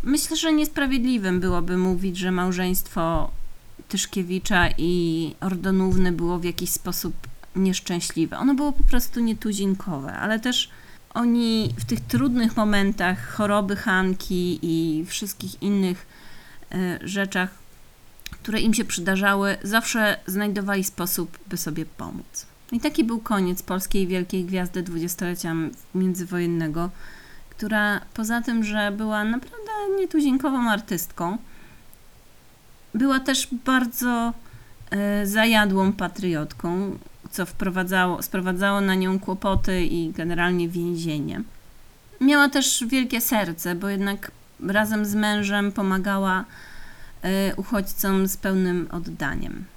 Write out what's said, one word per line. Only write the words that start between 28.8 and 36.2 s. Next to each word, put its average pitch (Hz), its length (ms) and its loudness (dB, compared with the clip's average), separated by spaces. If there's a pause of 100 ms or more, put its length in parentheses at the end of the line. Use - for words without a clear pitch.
była 214 320 -2
naprawdę 415 480 -4 (280)
nietuzinkową 269 680 2
artystką, 202 680 -4 (1600)
była 262 260 4
też 269 280 0 (180)
bardzo, 240 680 0 (580)
e, 202 360 0
zajadłą 208 640 6
patriotką, 175 1040 -2 (340)